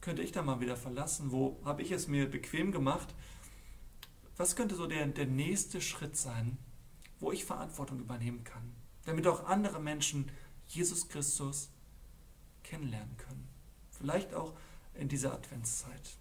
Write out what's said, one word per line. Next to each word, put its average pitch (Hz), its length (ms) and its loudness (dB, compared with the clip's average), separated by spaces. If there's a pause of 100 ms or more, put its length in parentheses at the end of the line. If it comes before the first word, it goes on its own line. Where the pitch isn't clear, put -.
könnte 165 220 0
ich 170 100 0
da 180 100 2
mal 131 180 4
wieder 123 160 2
verlassen? 139 540 0
Wo 135 340 4
habe 143 180 0
ich 170 100 0
es - 160 0
mir 139 220 6
bequem 160 420 2
gemacht? 156 420 4 (1200)
Was 175 200 4
könnte 214 180 4
so 170 120 0
der, 156 200 4
der 143 200 2
nächste 160 540 2
Schritt - 360 -2
sein, 117 420 0 (600)
wo - 100 2
ich - 140 0
Verantwortung 139 560 -4
übernehmen 117 440 -2
kann, - 300 -8 (300)
damit 160 220 4
auch 170 200 6
andere 196 340 6
Menschen 147 500 2 (360)
Jesus - 420 2
Christus 143 600 0 (920)
kennenlernen 127 540 -4
können? - 320 -10 (420)
Vielleicht 165 440 0
auch 160 200 -2 (400)
in 143 140 -2
dieser 131 240 2
Adventszeit. - 880 -6